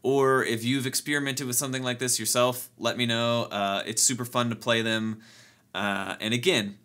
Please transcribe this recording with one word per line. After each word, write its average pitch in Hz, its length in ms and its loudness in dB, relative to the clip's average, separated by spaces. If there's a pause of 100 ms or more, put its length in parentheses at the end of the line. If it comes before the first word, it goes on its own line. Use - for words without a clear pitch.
Or 135 400 4
if 110 200 0
you've 127 220 0
experimented 139 640 -2
with 123 80 -4
something 131 260 -2
like 123 180 -2
this 127 200 0
yourself, 123 580 2
let 117 200 -2
me 123 80 2
know. 117 400 0
Uh, 98 400 -2
it's 117 180 0
super 123 220 0
fun 120 240 0
to 113 80 -4
play 117 240 2
them. 110 400 -2 (520)
Uh, 98 460 -2
and 110 140 -2
again 123 500 0